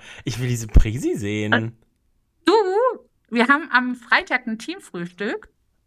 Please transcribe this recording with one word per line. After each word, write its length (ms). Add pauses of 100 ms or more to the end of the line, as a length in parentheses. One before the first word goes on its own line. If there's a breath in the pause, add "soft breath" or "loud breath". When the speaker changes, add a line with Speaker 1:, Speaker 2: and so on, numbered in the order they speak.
(240 loud breath)
Speaker 1:
Ich 160
will 80
diese 200
Presi 480
sehen. 580 (720)
Speaker 2:
Äh, 0
du, 80 (760)
wir 180
haben 240
am 240
Freitag 520
ein 120
Teamfrühstück. 920 (380)